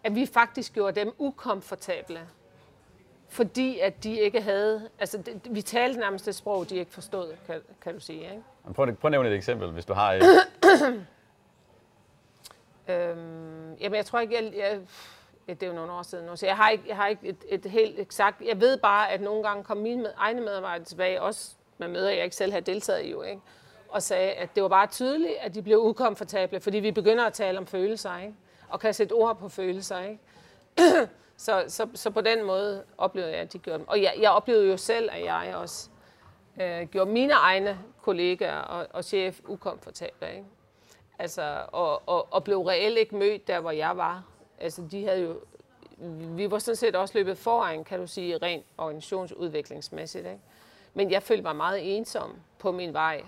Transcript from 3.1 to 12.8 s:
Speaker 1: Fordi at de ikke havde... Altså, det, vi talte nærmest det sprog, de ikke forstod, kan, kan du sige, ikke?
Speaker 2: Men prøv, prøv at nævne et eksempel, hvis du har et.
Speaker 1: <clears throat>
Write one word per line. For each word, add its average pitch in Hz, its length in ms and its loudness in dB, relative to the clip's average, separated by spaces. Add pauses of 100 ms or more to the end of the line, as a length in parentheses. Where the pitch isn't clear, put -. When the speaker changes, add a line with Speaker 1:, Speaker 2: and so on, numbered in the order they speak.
Speaker 1:
Fordi 247 500 0
at 190 260 0
de 220 160 -2
ikke 208 220 4
havde... 214 460 0 (100)
Altså, 208 200 -4
det, 208 220 -10 (100)
vi 214 120 -4
talte 240 380 0
nærmest 196 260 -4
det 202 80 -4
sprog, 190 360 -4
de 190 60 -6
ikke 175 160 -6
forstod, 175 400 -8 (140)
kan, 160 140 -8 (220)
kan 170 120 -10
du 143 60 -14
sige, 160 220 -14
ikke? 202 200 -14 (220)
Speaker 2:
Men 92 100 -12
prøv, 127 200 2
prøv 151 140 0
at - 20 4
nævne 131 180 4
et 104 60 2
eksempel, 98 360 -2
hvis 82 140 -8
du - 100 -4
har 101 180 4
et. 95 100 6
Speaker 1:
<clears throat> 330 840 8 (1800)